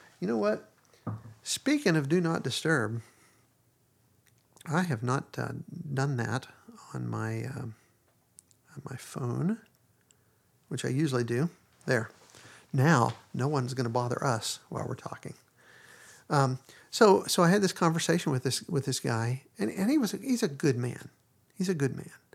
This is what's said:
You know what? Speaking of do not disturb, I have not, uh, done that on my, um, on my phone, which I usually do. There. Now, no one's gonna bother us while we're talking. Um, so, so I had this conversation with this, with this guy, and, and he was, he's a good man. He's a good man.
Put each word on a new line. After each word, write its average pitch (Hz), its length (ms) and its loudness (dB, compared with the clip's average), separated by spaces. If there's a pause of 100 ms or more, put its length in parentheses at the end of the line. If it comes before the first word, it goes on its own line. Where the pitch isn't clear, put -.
(200)
You 180 80 -4
know 233 80 0
what? 214 320 -2 (760)
Speaking - 540 0
of 139 140 0
do 180 100 4
not 165 220 0
disturb, 117 580 0 (1700)
I 165 120 2
have 135 200 -2
not, 123 360 -2
uh, 120 140 -6 (420)
done 135 240 0
that 117 280 -4 (460)
on 123 160 -8
my, 110 360 -6
um, 117 300 -10 (1040)
on 139 140 -16
my 127 60 -10
phone, 139 640 -4 (1080)
which 139 160 -8
I 135 40 -2
usually 131 360 0
do. 120 240 0 (380)
There. 120 240 0 (600)
Now, 127 440 6 (180)
no 123 160 -2
one's 131 240 -2
gonna 127 160 -2
bother 120 340 -2
us 120 360 -2 (100)
while - 180 -6
we're - 80 -6
talking. - 380 -12 (960)
Um, 135 320 2 (320)
so, 202 340 8
so - 160 2
I 170 80 8
had 202 100 6
this 190 120 2
conversation 165 580 2
with 127 140 0
this, 127 240 -2
with 147 160 -2
this 127 160 -4
guy, 120 420 -2 (160)
and, 208 120 -2
and 196 200 0
he 311 80 4
was, 226 140 0
he's 240 320 -2
a 185 40 0
good 139 280 0
man. 123 320 -6 (500)
He's 185 100 -2
a 196 60 0
good 139 220 0
man. - 140 -14 (240)